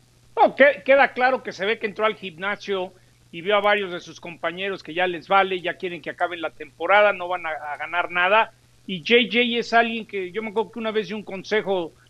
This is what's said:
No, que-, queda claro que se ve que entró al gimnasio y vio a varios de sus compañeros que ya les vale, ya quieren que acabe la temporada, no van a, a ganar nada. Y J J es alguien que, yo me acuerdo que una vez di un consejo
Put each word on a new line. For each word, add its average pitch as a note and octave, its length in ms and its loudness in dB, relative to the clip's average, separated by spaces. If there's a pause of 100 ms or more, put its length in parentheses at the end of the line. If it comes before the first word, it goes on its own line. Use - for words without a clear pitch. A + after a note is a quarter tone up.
(360)
No, G4 180 4
que-, C#4 300 4
queda C4+ 300 4
claro B3 300 0
que G3 100 -10
se F#3 120 -6
ve A3 140 -2
que A#3 60 -8
entró G#3 200 -4
al A3 120 0
gimnasio F#3+ 720 -6 (400)
y E3+ 80 -12
vio F#3+ 160 0
a G3+ 60 4
varios G#3 320 2
de E3+ 80 -8
sus D#3+ 180 -18
compañeros F3 640 -8
que D#3 100 -12
ya F3+ 140 0
les E3+ 220 -6
vale, F#3+ 320 2
ya E3+ 140 -4
quieren F3 260 -8
que D#3+ 80 -10
acabe F3 260 -4
la D#3+ 140 -6
temporada, F3+ 640 2
no F3+ 160 -6
van F3 160 -4
a, D#3+ 60 -4
a D3 260 -8
ganar E3 340 -4
nada. G3 400 2 (340)
Y F#3 140 -6
J F3 140 2 (180)
J A3+ 80 2 (180)
es - 140 -4
alguien A3+ 340 2
que, F#3+ 280 -8
yo A3 100 -6
me A3 60 -8
acuerdo G#3+ 240 -4
que A#3 60 -10
una A3 120 -4
vez G#3 160 -2
di F#3+ 60 -8
un G#3+ 100 -10
consejo F#3+ 680 -4 (160)